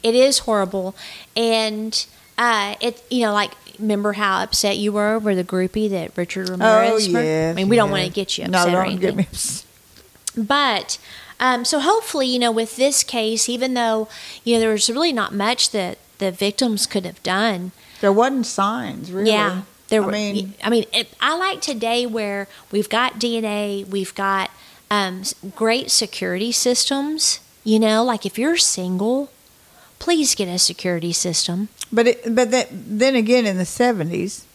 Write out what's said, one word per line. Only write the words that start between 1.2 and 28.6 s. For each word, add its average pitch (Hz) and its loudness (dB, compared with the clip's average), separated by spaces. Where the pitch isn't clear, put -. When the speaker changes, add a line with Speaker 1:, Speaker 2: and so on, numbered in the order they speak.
Speaker 1:
And, 220 -2
uh, 208 0
it, 233 -4
you 247 0
know, 214 2
like, 208 0
remember 208 0
how 196 0
upset 202 0
you 208 0
were 208 0
over 214 0
the 180 0
groupie 185 0
that 175 -4
Richard 180 -4
Ramirez 220 4
Speaker 2:
Oh, 180 0
Speaker 1:
mur-? - 2
Speaker 2:
yes, 160 2
Speaker 1:
I 170 -2
mean, 190 0
we 233 6
don't 208 4
Speaker 2:
yes. - 0
Speaker 1:
wanna 185 -2
get 190 -4
you - -6
Speaker 2:
No, 180 2
Speaker 1:
upset 175 4
or 185 2
Speaker 2:
don't 190 -2
get 180 0
Speaker 1:
anything. - -4
Speaker 2:
me 190 0
upset. - -8
Speaker 1:
But, 240 0
um, 247 2
so 294 0
hopefully, 320 0
you 247 0
know, 240 2
with 226 -2
this 277 2
case, 226 -2
even 247 -2
though, 220 0
you 233 2
know, 226 4
there 220 4
was 214 2
really 294 2
not 220 -2
much 208 0
that 190 -4
the 190 -2
victims 208 0
could 185 -2
have 175 -12
done. 185 -2
Speaker 2:
There 202 4
wasn't 240 2
signs, 208 -4
really. 202 0
Speaker 1:
Yeah, 202 0
there 220 2
Speaker 2:
I - 0
Speaker 1:
were, 196 -2
Speaker 2:
mean, 202 -4
Speaker 1:
I 202 -2
mean, 233 2
it, - -2
I 302 0
like 370 -2
today 240 -2
where 208 -4
we've 208 0
got 240 0
D 233 0
N 220 -4
A, 208 -4
we've 190 -4
got, 196 0
um, 190 -2
s-, - -6
great 226 0
security 190 -2
systems. 277 0
You 220 4
know, 220 4
like, 226 -2
if - -6
you're 311 2
single, 208 0